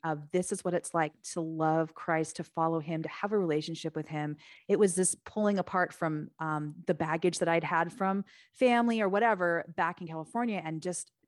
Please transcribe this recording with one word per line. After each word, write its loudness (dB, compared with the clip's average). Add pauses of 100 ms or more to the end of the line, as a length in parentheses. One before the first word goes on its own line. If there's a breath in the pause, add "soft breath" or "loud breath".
of, -4
"This 0
is -6
what 0
it's -4
like 0 (100)
to -8
love 0
Christ, -2
to -6
follow 0
him, -4
to -6
have -6
a 4
relationship -2
with -6
him." -4 (320 soft breath)
It 4
was 6
this 2 (120)
pulling 0
apart 0
from, -2 (100)
um, -4 (120)
the 2
baggage 0
that 0
I'd 2
had 0
from 0 (300 soft breath)
family 4
or 2
whatever 2 (120)
back 0
in -10
California, -4
and -6
just -6 (160)